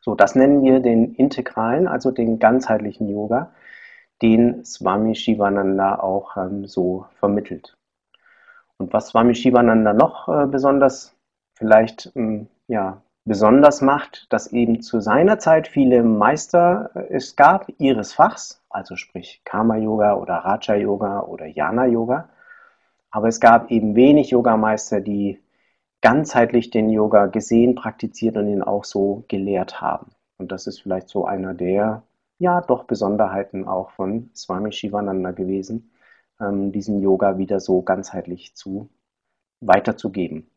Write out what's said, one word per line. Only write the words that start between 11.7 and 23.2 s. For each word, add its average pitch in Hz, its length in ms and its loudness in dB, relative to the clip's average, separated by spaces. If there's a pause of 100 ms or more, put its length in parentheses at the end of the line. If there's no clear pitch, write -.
ähm, 110 320 -6 (200)
ja, 98 340 -6 (240)
besonders 117 560 6
macht, - 500 -2
dass - 200 -4
eben 113 300 0
zu - 180 -4
seiner 151 400 2
Zeit 160 280 2
viele 127 360 4
Meister, 156 920 2
äh, - 180 -10
es - 220 -6
gab 175 320 4 (100)
ihres 127 360 -2
Fachs, - 560 -2
also - 260 -10
sprich - 500 -16
Karma-Yoga 110 680 0
oder 90 200 -6
Raja-Yoga 101 840 -2
oder - 240 -12
Jnana-Yoga, 117 840 -2 (840)
aber 107 160 -2